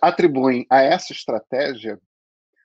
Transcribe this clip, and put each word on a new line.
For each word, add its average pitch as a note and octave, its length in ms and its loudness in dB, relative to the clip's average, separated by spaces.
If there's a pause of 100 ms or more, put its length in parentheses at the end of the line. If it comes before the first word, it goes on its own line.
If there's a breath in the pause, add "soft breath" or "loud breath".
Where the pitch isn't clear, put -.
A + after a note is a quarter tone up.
atribuem C3+ 640 0
a C3+ 140 4
essa D#3+ 320 0
estratégia A#2+ 840 -6 (680)